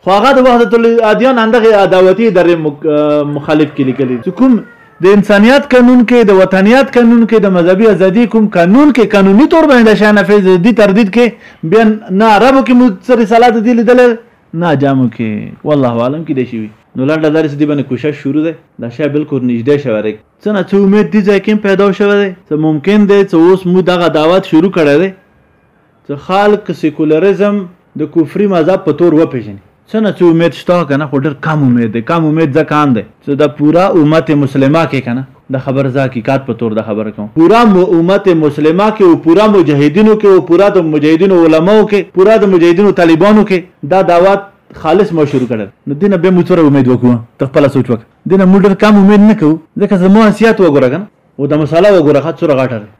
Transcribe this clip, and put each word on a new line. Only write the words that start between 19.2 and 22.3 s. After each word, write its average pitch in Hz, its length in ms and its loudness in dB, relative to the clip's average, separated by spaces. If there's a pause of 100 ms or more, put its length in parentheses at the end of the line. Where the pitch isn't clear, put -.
نږدې 120 340 -2
شوی 110 220 -4
دی. 107 80 -6 (280)
څه 208 140 -6
نه 196 140 -2
څه 196 60 -2 (100)
امید 202 280 2
دې 214 140 0
ځای 202 160 0
کې - 80 -4
هم 214 160 -2
پیدا 196 240 0
شوی 202 300 -2
دی، 196 100 -4 (160)